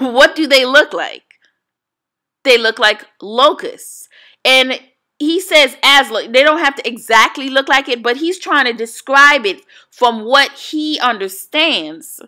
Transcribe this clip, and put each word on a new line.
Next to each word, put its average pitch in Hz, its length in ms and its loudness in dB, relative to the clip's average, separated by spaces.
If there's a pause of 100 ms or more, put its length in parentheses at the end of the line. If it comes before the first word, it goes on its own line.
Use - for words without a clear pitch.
What 262 340 2
do 311 120 -2
they 262 180 2
look 269 280 2
like? - 300 -10 (1200)
They 254 140 4
look 220 200 -2
like 214 260 0 (160)
locusts. 233 880 -4 (360)
And 262 360 2 (380)
he 330 220 -2
says 302 420 2
as 269 280 4
lo-, 208 180 -6
they 240 140 2
don't 302 160 2
have 277 180 -2
to - 100 -10
exactly 233 640 0
look 269 200 -2
like 277 200 0
it, 240 140 -6
but 240 140 -2
he's 330 220 -6
trying 294 280 0
to 247 60 0
describe 269 760 2
it 180 160 -6 (280)
from 233 340 -2
what 269 280 2
he 302 480 -8
understands. 196 1300 -6